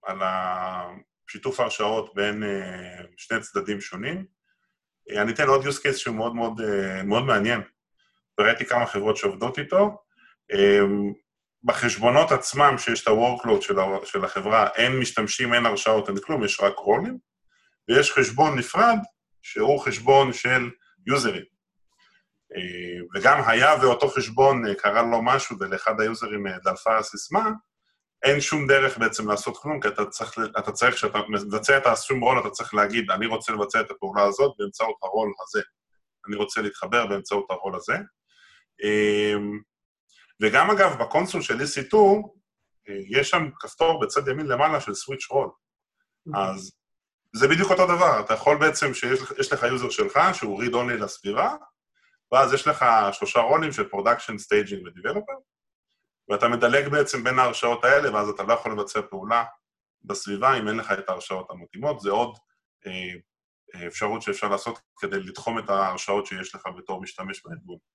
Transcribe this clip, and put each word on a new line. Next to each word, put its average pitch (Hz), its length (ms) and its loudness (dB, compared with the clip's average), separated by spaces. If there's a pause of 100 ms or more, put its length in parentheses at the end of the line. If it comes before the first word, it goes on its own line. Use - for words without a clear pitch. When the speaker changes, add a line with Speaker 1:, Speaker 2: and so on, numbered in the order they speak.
Speaker 1:
על 95 200 -8
השיתוף 92 1400 -6
ההרשאות 110 540 -2
בין, 104 280 -2
אה, 92 640 -8 (120)
שני 113 240 -6
צדדים 101 400 -6
שונים. 151 460 -10 (840)
אה, 104 120 -2
אני 113 100 0
אתן 139 160 0
עוד 135 140 6
use 139 160 -4
case 139 180 -2
שהוא 117 200 -6
מאוד, 117 180 -4
מאוד, 117 260 -4
אה, 98 420 -2
מאוד 107 220 0
מעניין. 113 360 2 (800)
וראיתי 117 240 4
כמה 120 220 0
חברות 104 300 -2
שעובדות 107 420 -4
איתו. 196 440 2 (500)
אמ, 101 600 4 (520)
בחשבונות 120 680 4
עצמם, 139 460 4
שיש 117 240 -2
את - 60 0
ה-workload 117 520 2
של 98 180 -2
ה-, 95 260 0
של 95 200 -4
החברה, 104 500 2
אין 127 240 2
משתמשים, 120 560 -2
אין 120 120 4
הרשאות, 107 420 2
אין 98 100 -4
כלום, 104 260 -4
יש - 160 -2
רק 101 160 4
רולים, 185 420 0 (680)
ויש 139 240 4
חשבון 135 460 2
נפרד, 214 400 2 (440)
שהוא 135 380 0
חשבון 127 520 4
של 123 380 0 (360)
יוזרים. 120 380 0 (1120)
אה, 90 440 -10 (140)
וגם 131 320 4
היה 123 360 6
ואותו 131 260 4
חשבון, 123 580 2
אה, 101 80 0
קרה 104 280 2
לו 117 200 2
משהו, 120 380 0
ולאחד 98 400 -2
היוזרים, 110 460 -4
אה, 92 180 -8
דלפה 110 340 0
הסיסמה, 170 520 -4 (720)
אין 143 180 4
שום 143 260 -2
דרך 135 320 4
בעצם 110 300 -2
לעשות 104 300 -2
כלום, 101 220 -6
כי 104 80 -2
אתה 101 180 -2
צריך - 320 -10
ל-, 110 200 -4
אתה 104 140 -6
צריך, 127 220 0
כשאתה 107 240 -2 (100)
מבצע 104 500 0
את 135 80 2
ה-assume 123 380 0
role, 123 160 4
אתה 107 100 -6
צריך 107 240 -10
להגיד, 104 360 0
"אני 98 160 0
רוצה 113 260 -4
לבצע 107 280 -2
את 110 100 -4
הפעולה 98 320 -2
הזאת 131 360 2
באמצעות 104 440 -4
ה-role 98 400 -4
הזה. 104 200 -6 (640)
אני 104 80 -6
רוצה 104 260 -4
להתחבר 104 440 -2
באמצעות 98 440 -4
ה-role 92 260 -6
הזה." 120 200 -4 (840)
אמ, 104 800 0 (840)
וגם, 131 280 4
אגב, 190 300 4
בקונסול 170 420 -2
של 131 180 -4
E 147 40 -2
C 139 280 -6
two, 208 360 6 (600)
אה, 101 100 -10 (120)
יש 139 200 2
שם 160 180 0 (120)
כפתור 165 400 0
בצד 139 280 -2
ימין 147 180 -4
למעלה 143 340 2
של 104 120 -10
switch - 420 -10
role. 131 160 0 (760)
Speaker 2:
אוקיי. 101 160 -4
Speaker 1:
אז 95 300 -6 (600)
זה 127 160 2
בדיוק 180 220 2
אותו 185 140 6
דבר. 170 360 4
אתה 110 140 -2
יכול 147 240 2
בעצם, 151 360 0
שיש 127 280 -2
לך, - 160 -12
יש 135 140 -2
לך 131 100 -2
יוזר 120 280 -2
שלך, 107 280 0 (140)
שהוא 104 300 -6
read 120 100 -2
only 120 320 -2
לסביבה, 113 500 -2 (800)
ואז 131 200 6
יש 139 140 0
לך 143 180 0 (280)
שלושה 104 280 0
רולים 147 320 2
של 110 100 -4
production, 104 500 -2
staging 104 520 -2
ו-developer, 208 560 -8 (880)
ואתה 104 200 0
מדלג 120 400 2
בעצם 139 360 0
בין 127 140 0
ההרשאות 120 460 0
האלה, 135 300 4
ואז 107 140 0
אתה 98 140 -6
לא 98 100 2
יכול 113 200 0
לבצע 104 280 -4 (100)
פעולה 107 340 -2 (580)
בסביבה 101 560 -2
אם 107 100 -4
אין 110 80 -4
לך 107 160 -4
את 98 160 -4
ההרשאות 92 420 -8
המתאימות. 101 500 -8
זה 98 100 -4
עוד, 113 260 -2 (500)
אה, 92 60 -12 (840)
אה, 87 120 -14
אפשרות 110 360 -6
שאפשר 101 260 -4
לעשות 101 300 -4 (180)
כדי 98 240 -6
לתחום 110 380 -8
את 101 120 -8
ההרשאות 98 560 -2
שיש 92 280 -12
לך 95 80 -20 (140)
בתור 92 260 -12
משתמש 190 420 -14
בארגון. 175 340 -18 (160)